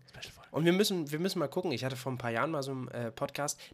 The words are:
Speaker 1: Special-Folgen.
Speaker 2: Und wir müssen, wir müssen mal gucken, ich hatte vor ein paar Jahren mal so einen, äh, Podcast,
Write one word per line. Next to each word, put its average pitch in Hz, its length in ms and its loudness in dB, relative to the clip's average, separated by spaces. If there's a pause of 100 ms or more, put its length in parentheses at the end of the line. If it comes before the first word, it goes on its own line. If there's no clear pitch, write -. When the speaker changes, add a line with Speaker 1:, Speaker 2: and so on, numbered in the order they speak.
Speaker 1:
Special-Folgen. - 420 -18
Speaker 2:
Und 156 140 2
wir 170 80 8
müssen, 185 380 4
wir 151 80 -2
müssen 190 200 0
mal 143 100 0
gucken, 180 220 0
ich 123 140 0
hatte 131 120 -2
vor 135 140 -4
ein 123 80 -4
paar 120 120 -2
Jahren 120 200 2
mal 147 120 -2
so 135 100 -4
einen, 127 160 -6
äh, 117 240 -4
Podcast, - 480 -4 (140)